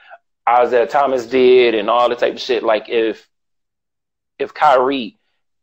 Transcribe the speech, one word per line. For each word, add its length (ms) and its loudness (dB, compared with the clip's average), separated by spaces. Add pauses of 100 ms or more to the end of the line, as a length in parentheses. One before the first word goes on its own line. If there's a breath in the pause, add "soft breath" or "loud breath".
(480 loud breath)
Isaiah 380 2
Thomas 400 -2
did 480 4
and 160 -2
all 180 0
the 60 -2
type 200 -2
of 60 -14
shit. 220 -4
Like, 260 -2
if, 400 -4 (1080)
if 160 -8
Kyrie 640 0 (440)